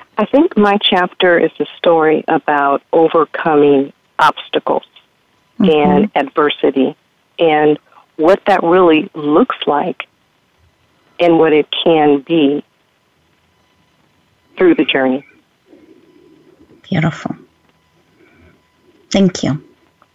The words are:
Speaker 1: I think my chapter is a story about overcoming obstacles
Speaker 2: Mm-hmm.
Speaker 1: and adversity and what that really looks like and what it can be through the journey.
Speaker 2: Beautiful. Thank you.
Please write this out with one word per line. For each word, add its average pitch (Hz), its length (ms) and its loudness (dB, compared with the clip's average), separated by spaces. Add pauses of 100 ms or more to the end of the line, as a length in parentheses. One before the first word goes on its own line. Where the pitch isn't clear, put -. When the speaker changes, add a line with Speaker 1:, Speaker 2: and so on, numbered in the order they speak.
(180)
Speaker 1:
I 214 80 -2
think 294 320 0
my 208 220 2
chapter 180 600 0
is 160 120 -2 (100)
a 147 40 -4 (120)
story 156 500 0
about 143 640 -2
overcoming 147 1040 0 (260)
obstacles - 640 -4 (760)
Speaker 2:
Mm-hmm. 151 320 2
Speaker 1:
and 147 240 0
adversity 147 800 -2 (420)
and 151 400 0 (380)
what 170 320 0
that - 160 0
really 170 500 2
looks 156 420 -2 (120)
like 151 400 -6 (1120)
and 170 180 2
what 160 160 2
it 147 140 0 (160)
can 151 380 2
be 147 440 -2 (1900)
through 175 160 2
the 156 100 -2
journey. 135 400 -4 (1600)
Speaker 2:
Beautiful. - 540 -6 (1800)
Thank 196 320 0
you. 147 200 -6 (520)